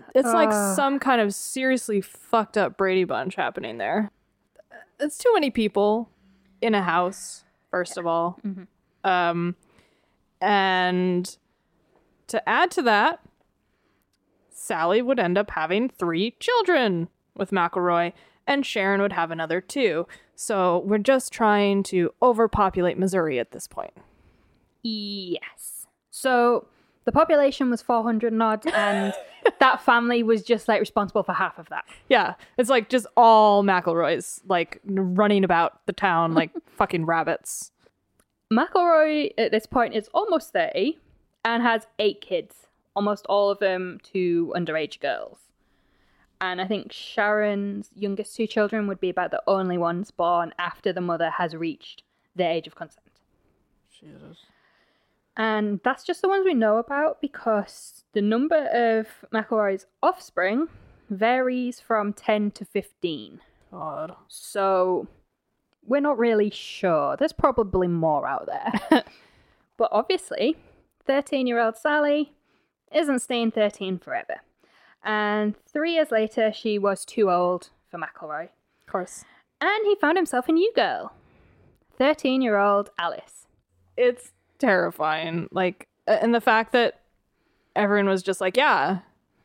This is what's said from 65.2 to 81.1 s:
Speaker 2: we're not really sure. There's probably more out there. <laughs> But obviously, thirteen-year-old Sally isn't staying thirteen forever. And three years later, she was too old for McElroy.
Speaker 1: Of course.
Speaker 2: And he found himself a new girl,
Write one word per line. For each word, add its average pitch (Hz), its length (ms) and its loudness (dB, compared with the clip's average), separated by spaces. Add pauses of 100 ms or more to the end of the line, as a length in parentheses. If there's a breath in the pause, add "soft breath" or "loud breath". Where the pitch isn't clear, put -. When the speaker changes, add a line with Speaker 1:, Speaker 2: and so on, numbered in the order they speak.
Speaker 2:
we're 254 140 0
not 285 180 0
really 214 320 2
sure. 151 640 -2
There's 302 160 -2
probably 196 560 0
more 160 380 0
out 135 200 -6
there. - 640 0
<laughs> - 60 -20 (640 soft breath)
But 220 140 0
obviously, 277 640 -2 (480 soft breath)
thirteen-year-old 247 720 -2
Sally 294 560 0 (600)
isn't 285 260 0
staying 233 320 -4
thirteen 196 480 -2
forever. - 380 -8 (640 soft breath)
And 214 540 -2 (100)
three 330 280 -4
years 311 180 0
later, 220 400 0
she 214 260 -2
was 196 260 -2
too 208 240 0
old 180 420 0 (200)
for 180 80 -14
McElroy. 156 460 -12
Speaker 1:
Of - 420 -20
course. - 380 -8 (360 soft breath)
Speaker 2:
And 415 240 0
he 403 120 4
found 311 200 4
himself 302 320 -2
a 330 40 4
new 370 240 2
girl, 180 360 -2 (840 soft breath)